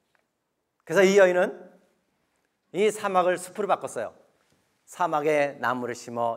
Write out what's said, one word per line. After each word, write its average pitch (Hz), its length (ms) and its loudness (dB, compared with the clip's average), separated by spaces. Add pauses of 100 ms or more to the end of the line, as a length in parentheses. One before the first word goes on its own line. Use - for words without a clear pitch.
(840)
그래서 180 200 2
이 190 120 4
여인은 185 560 2 (1000)
이 202 180 0
사막을 185 480 0
숲으로 - 300 -8
바꿨어요. 120 440 -4 (720)
사막에 151 760 -2
나무를 120 340 -4
심어 117 420 -6